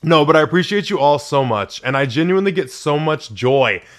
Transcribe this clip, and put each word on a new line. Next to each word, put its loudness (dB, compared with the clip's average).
No, 4
but 4
I 6
appreciate 0
you -2
all 2
so -2
much, -4
and -2
I 0
genuinely 0
get -4
so -2
much -4
joy 2